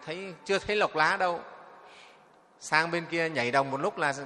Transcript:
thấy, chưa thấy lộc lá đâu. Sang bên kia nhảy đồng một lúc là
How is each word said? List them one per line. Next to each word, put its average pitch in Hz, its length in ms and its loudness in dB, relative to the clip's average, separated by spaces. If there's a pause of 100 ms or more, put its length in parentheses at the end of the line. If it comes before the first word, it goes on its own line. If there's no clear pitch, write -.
thấy, 180 300 -8 (100)
chưa 196 140 2
thấy 208 180 -2
lộc 185 200 2
lá 160 200 4
đâu. 180 240 0 (1200)
Sang 160 300 2
bên 170 200 -2
kia 165 200 0
nhảy 123 200 0
đồng 139 200 2
một 135 100 -2
lúc 185 180 -2
là 147 160 2 (120)